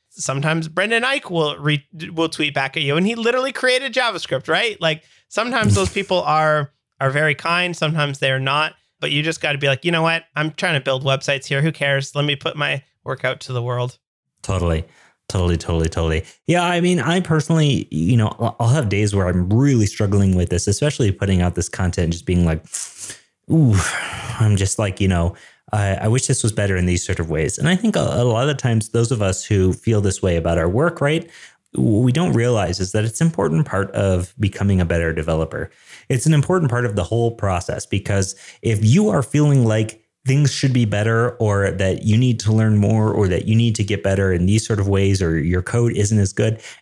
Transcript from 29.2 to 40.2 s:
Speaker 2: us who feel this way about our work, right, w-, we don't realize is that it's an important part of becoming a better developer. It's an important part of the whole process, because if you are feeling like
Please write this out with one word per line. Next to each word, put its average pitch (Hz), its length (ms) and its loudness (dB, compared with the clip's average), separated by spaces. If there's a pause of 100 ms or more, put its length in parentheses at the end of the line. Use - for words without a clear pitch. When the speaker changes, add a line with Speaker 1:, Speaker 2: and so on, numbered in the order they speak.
Speaker 2:
us 95 220 0
who 92 280 2
feel 110 280 0
this 98 220 -2
way 87 140 2
about 85 220 0
our 82 100 0
work, 151 320 0
right, 151 280 -2 (460)
w-, 120 280 2
we 123 100 4
don't 160 220 0
realize 113 440 0
is 92 140 -4
that 107 120 0
it's - 160 -4
an 165 60 4
important 160 400 0
part 98 260 -2
of 92 460 0
becoming 98 420 0
a 87 40 2
better 85 300 0
developer. 80 560 -4 (400)
It's 135 160 0
an 156 80 4
important 151 360 2
part 120 140 0
of 107 120 -4
the 87 80 0
whole 117 260 0
process, 98 560 -4
because 98 480 -2 (260)
if 110 240 0
you 185 240 4
are 165 140 2
feeling 143 420 2
like 110 360 0 (240)